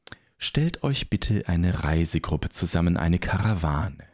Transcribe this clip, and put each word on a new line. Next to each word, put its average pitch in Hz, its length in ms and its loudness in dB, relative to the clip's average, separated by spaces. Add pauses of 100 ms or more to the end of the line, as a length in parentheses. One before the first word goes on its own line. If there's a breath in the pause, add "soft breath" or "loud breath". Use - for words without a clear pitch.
(380 loud breath)
stellt - 460 -2
euch 139 260 -2
bitte - 380 0
eine 85 380 2
Reisegruppe 80 640 0
zusammen, 87 480 0
eine 85 220 2
Karawane 82 840 -2 (100)